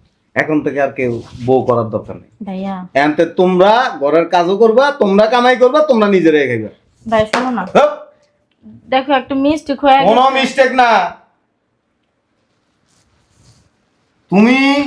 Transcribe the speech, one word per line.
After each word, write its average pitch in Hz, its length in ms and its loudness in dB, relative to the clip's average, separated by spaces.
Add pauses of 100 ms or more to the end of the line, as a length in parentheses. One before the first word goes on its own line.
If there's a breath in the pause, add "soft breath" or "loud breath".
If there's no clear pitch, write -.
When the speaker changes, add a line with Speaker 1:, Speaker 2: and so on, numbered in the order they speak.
(340)
Speaker 1:
এখন 151 280 -2
থেকে 139 200 -4
আর 135 100 -4
কেউ 120 300 -6 (240)
বউ 127 160 2
করার 117 280 -2
দরকার 107 260 -10
নেই। - 140 -20 (140)
Speaker 2:
ভাইয়া। 190 500 -10
Speaker 1:
এনতে 151 320 0
তোমরা 185 720 2
ঘরের 156 280 0
কাজও 180 280 0
করবা, 233 340 2
তোমরা 208 360 2
কামাই 247 300 2
করবা, 254 240 2
তোমরা 240 280 2
নিজেরাই 160 380 2
খাইবা। 113 220 -6 (400)
Speaker 2:
ভাই 220 180 0
শোনো 254 240 -4
না। 202 220 -6
Speaker 1:
হ্যাঁ? 294 180 2 (760)
Speaker 2:
দেখো 262 460 -4
একটা 262 220 -2
মিস্টেক 285 460 -4
হয়ে 277 140 4
গেছে। 269 120 2
Speaker 1:
কোনো 247 240 2
মিস্টেক 262 420 0
না। 226 500 0 (3000)
তুমি, 226 260 4 (300)